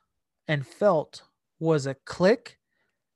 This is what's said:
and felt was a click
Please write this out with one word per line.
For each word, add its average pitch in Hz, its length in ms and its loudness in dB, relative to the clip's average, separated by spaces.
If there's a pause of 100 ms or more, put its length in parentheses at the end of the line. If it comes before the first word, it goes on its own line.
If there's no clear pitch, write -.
(480)
and 147 200 -2
felt - 560 -2 (360)
was 160 280 0
a 135 80 -6
click - 640 -2 (560)